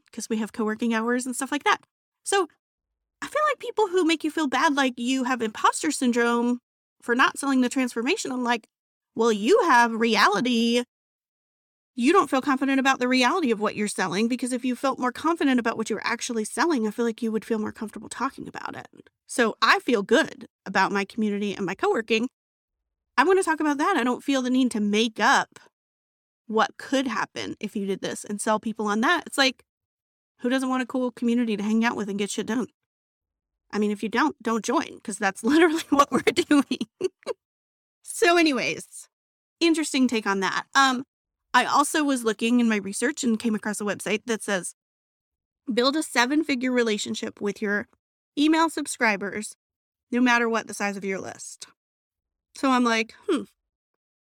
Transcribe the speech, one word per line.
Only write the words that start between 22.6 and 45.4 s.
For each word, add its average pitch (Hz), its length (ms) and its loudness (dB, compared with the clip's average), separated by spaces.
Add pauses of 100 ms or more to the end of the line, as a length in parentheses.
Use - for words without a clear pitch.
I 254 80 6
wanna 370 180 4
talk 320 180 -2
about 294 180 0
that. 349 180 0
I 240 80 2
don't 247 200 -2
feel 269 180 0
the 254 80 -2
need 254 220 2
to 220 80 -2
make 214 400 0
up 220 380 2 (880)
what 214 320 0
could 262 280 -2
happen 156 540 -8
if 214 160 -10
you 196 100 -6
did 190 140 -4
this - 240 -8
and 208 160 -8
sell 214 180 0
people 214 300 -6
on 214 140 0
that. 330 240 0
It's - 120 -8
like, 262 260 0 (760)
who 247 80 -2
doesn't 262 200 0
want 262 140 0
a 233 40 -8
cool 254 260 -2
community 233 440 0
to 202 60 -4
hang 220 220 2
out 240 120 0
with 208 120 -4
and 202 100 -4
get 202 120 -2
shit 208 160 -6
done? 220 220 -2 (1040)
I 208 60 -2
mean, 208 120 2
if 208 120 -6
you 220 60 -2
don't, 214 340 0
don't 226 220 -2
join, 240 360 -4
'cause - 180 -10
that's 196 260 -2
<laughs> - 0 -
literally 320 460 4
what 285 200 4
we're 254 120 0
doing. - 680 0 (120)
<laughs> 370 100 -2 (920)
So 349 340 2
anyways, 233 720 -2 (520)
interesting 302 480 2
take 220 180 -2
on 196 140 0
that. 185 340 -2
Um, 269 300 2 (500)
I 247 100 4
also 294 400 2
was 269 200 0
looking 226 360 0
in 233 80 2
my 220 80 2
research 208 480 -4
and 220 140 0
came 220 160 -2
across 208 260 -6
a 208 40 -6
website 196 420 -4
that 226 160 -4
says, 185 320 -4 (960)